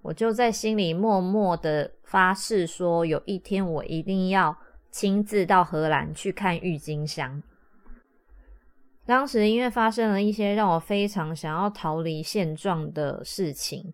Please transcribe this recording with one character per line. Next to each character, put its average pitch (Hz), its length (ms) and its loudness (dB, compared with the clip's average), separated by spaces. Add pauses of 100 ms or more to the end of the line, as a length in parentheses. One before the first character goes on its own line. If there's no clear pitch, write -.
我 - 100 -8
就 226 180 0
在 226 220 2
心 214 240 -2
里 175 160 2
默 196 300 2
默 185 340 2
的 151 360 0 (100)
发 190 320 4
誓 196 320 0
说， 170 400 0
有 156 180 0
一 190 140 -4
天 190 280 -2
我 160 200 -2
一 160 160 -4
定 185 260 0
要 180 300 2 (320)
亲 202 320 0
自 208 220 2
到 185 180 6
荷 160 260 0
兰 151 260 0
去 190 180 -6
看 185 260 -2
郁 165 200 -4
金 151 280 -6
香。 143 360 -6 (1600)
当 262 200 2
时 214 220 2
因 226 120 2
为 254 80 0
发 226 220 2
生 220 200 0
了 196 120 2
一 208 80 2
些 202 240 0
让 208 160 2
我 165 80 2
非 202 300 0
常 165 260 -4
想 156 220 -6
要 196 120 0
逃 165 340 -4
离 160 200 -4
现 170 320 -2
状 160 380 -2
的 151 320 -4
事 165 280 -4
情 - 420 -8